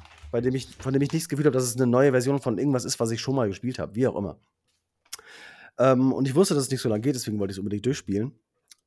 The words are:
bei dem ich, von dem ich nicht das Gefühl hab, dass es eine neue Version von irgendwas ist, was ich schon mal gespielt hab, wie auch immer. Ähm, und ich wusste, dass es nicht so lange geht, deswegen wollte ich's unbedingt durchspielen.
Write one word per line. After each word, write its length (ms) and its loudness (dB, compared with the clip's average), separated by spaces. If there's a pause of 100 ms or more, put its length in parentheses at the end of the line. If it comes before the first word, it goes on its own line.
(300)
bei 120 -2
dem 120 0
ich, 220 -8
von 160 -4
dem 80 4
ich 120 0
nicht 120 -2
das 60 -12
Gefühl 160 0
hab, 80 4
dass 100 2
es 120 -4
eine 100 2
neue 240 6
Version 280 2
von 200 -2
irgendwas 260 0
ist, 160 -6
was 120 0
ich 100 -6
schon 120 -2
mal 140 0
gespielt 300 -6
hab, 160 -8
wie 120 0
auch 100 -2
immer. 220 -6 (1400)
Ähm, 340 4
und 160 0
ich 60 -4
wusste, 200 4
dass 100 2
es 60 -8
nicht 120 -4
so 80 0
lange 100 0
geht, 140 0
deswegen 240 -4
wollte 140 -2
ich's 60 -10
unbedingt 280 -6
durchspielen. 520 -2 (480)